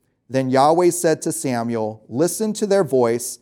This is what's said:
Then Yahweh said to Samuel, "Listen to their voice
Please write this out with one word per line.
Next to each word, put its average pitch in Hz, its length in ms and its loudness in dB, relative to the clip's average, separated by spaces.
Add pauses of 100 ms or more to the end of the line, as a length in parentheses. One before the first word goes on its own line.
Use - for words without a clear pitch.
(300)
Then 131 200 -2
Yahweh 160 400 4
said 165 320 0
to 165 100 -2
Samuel, 113 760 -4
"Listen 175 440 -2
to 214 140 -4
their 196 180 2
voice 120 580 0